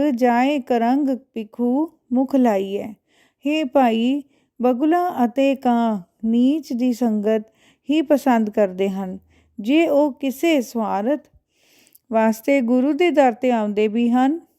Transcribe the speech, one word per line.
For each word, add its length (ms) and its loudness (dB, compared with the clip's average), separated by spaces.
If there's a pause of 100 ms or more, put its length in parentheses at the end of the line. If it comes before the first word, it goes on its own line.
(140)
ਜਾਏ 440 2
ਕਰੰਗ 500 0 (260)
ਪਿਖੂ 540 -4 (240)
ਮੁਖ 240 0
ਲਾਈਐ।" 540 0 (560)
ਹੇ 180 -2
ਭਾਈ, 580 0 (400)
ਬਗੁਲਾ 640 0
ਅਤੇ 300 0
ਕਾਂ 460 0 (240)
ਨੀਚ 480 0
ਦੀ 200 0
ਸੰਗਤ 500 -2 (480)
ਹੀ 120 2
ਪਸੰਦ 480 0
ਕਰਦੇ 380 0
ਹਨ। 300 -8 (420)
ਜੇ 260 2
ਉਹ 260 2
ਕਿਸੇ 480 -2
ਸਵਾਰਥ 600 -4 (920)
ਵਾਸਤੇ 480 0
ਗੁਰੂ 320 0
ਦੇ 180 0
ਦਰ 220 4
ਤੇ 180 -2
ਆਉਂਦੇ 380 0
ਵੀ 220 0
ਹਨ, 300 2 (180)